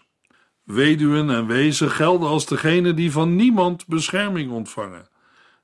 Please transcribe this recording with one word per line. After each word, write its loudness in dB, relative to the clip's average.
Weduwen 2
en -2
wezen 0
gelden 2
als -2
degene 0
die -2
van 0
niemand 2
bescherming -4
ontvangen -10